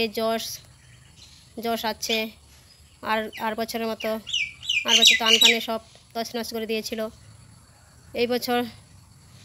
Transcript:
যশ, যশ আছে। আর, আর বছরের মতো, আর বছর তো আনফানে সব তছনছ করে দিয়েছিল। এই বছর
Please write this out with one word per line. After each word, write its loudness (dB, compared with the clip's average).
যশ, 0
যশ -2
আছে। -2
আর, 0
আর -2
বছরের -4
মতো, -4
আর 4
বছর 10
তো -4
আনফানে 6
সব -4
তছনছ -6
করে -4
দিয়েছিল। -4
এই 0
বছর 0